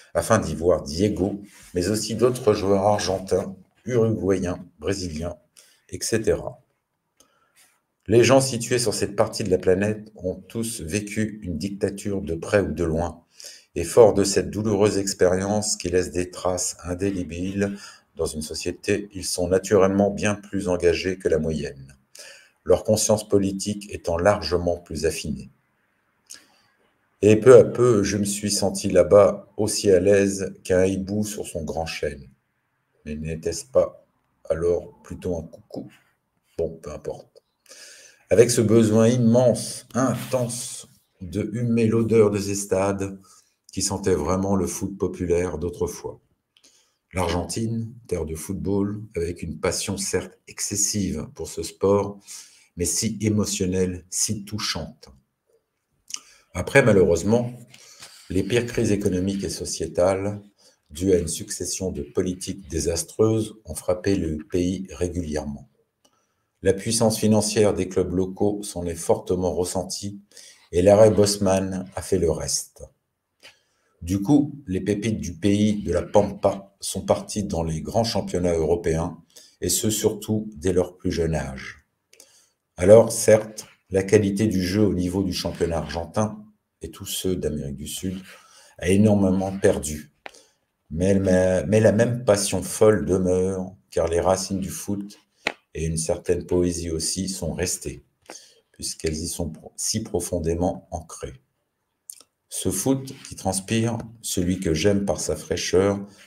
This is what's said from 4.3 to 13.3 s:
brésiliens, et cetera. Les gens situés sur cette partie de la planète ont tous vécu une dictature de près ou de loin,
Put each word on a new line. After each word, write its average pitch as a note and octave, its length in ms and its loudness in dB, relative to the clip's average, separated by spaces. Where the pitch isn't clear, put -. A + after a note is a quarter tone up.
brésiliens, F2 600 -6
et - 120 -12
cetera. G#2+ 600 -2
Les A2+ 160 6
gens C3 180 6
situés B2 360 -2
sur G#2+ 160 -2
cette - 220 -4
partie A2 280 -2
de G2+ 60 -4
la F2+ 80 4
planète G2 580 0
ont F2+ 200 -6
tous - 460 -8
vécu G2+ 600 -4
une F2 160 -6
dictature G2 640 -4
de E2 140 -6
près G2 260 0
ou D#2 120 -2
de E2 100 -2
loin, D#2+ 400 -4